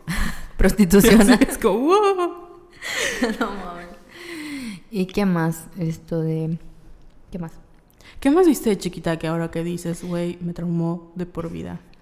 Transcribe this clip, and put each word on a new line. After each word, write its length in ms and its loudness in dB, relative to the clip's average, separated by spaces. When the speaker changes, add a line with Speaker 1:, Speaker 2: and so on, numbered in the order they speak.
Speaker 1:
<laughs> 500 -2
Prostitución. 640 8
Speaker 2:
<laughs> 0 -
Así 120 8
es 80 -6
como, 220 0
wow. 680 2
Speaker 1:
<laughs> 540 -4
No 120 -2
mames. 360 -12
¿Y 160 -2
qué 180 -2
más? 400 0
Esto 420 -4
de, 380 -4
¿qué 80 -10
más? 120 -12
Speaker 2:
¿Qué 100 2
más 180 6
viste 220 2
de 80 2
chiquita 400 -4
que 100 -6
ahora 220 -2
que 140 -6
dices, 400 -6
"Güey, 360 -6
me 140 -6
traumó 640 -4
de 100 -8
por 240 -10
vida"? 300 -10